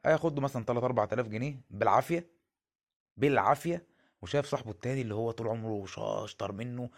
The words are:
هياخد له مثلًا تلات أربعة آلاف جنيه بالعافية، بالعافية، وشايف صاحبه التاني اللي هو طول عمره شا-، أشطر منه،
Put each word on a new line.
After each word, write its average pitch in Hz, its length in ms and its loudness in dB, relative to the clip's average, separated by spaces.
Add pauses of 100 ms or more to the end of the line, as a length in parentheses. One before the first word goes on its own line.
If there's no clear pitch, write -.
هياخد 156 300 2
له 139 60 -2
مثلًا 131 240 -2
تلات 120 180 0
أربعة 113 300 2
آلاف 117 140 0
جنيه 123 420 -6
بالعافية، 120 600 2 (880)
بالعافية، 143 680 2 (360)
وشايف 143 240 0
صاحبه 127 260 -4
التاني 131 300 -4
اللي 110 140 -4
هو 117 160 -2
طول 113 160 -4
عمره 110 380 -4
شا-، 104 380 -4
أشطر 101 280 -8
منه، 120 460 -6